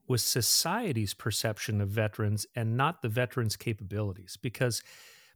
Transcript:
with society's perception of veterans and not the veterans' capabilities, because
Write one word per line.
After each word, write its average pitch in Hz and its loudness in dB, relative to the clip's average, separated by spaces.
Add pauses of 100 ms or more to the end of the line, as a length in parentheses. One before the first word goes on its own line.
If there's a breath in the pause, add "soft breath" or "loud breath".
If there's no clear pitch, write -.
with 123 4
society's 156 2
perception 107 -2
of 101 0
veterans 107 0
and 113 0
not 143 0
the 120 0
veterans' 120 0
capabilities, 101 -4
because 123 -2 (540 soft breath)